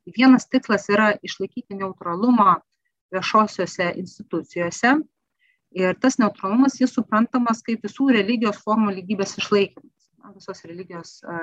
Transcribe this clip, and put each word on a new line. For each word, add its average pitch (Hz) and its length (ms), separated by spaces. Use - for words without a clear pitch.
Vienas 254 440
tikslas 233 400
yra 208 280
išlaikyti - 600
neutralumą 190 840
viešosiose 185 840
institucijose. 175 1040
Ir 185 200
tas 269 200
neutralumas, 220 600
jis 254 160
suprantamas 233 680
kaip 220 220
visų 262 280
religijos 220 500
formų 214 340
lygybės 190 400
išlaikymas, - 800
na, - 180
visos - 320
religijos, 175 560
e, 170 240